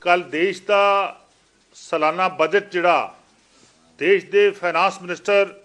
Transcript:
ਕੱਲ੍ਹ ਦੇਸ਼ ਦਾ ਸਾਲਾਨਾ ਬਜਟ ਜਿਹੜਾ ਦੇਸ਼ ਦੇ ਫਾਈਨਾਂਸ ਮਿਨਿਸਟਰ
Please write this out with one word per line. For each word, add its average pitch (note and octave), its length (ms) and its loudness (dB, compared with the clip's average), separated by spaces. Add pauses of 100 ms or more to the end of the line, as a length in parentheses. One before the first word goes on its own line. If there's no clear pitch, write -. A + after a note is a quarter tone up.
ਕੱਲ੍ਹ F3+ 220 2
ਦੇਸ਼ E3+ 380 -4
ਦਾ G3+ 180 0 (920)
ਸਾਲਾਨਾ E3 520 -2 (120)
ਬਜਟ F#3+ 320 0
ਜਿਹੜਾ E3 440 0 (840)
ਦੇਸ਼ F3 260 0
ਦੇ G3+ 260 2
ਫਾਈਨਾਂਸ F#3 500 -2
ਮਿਨਿਸਟਰ F3+ 520 -2 (120)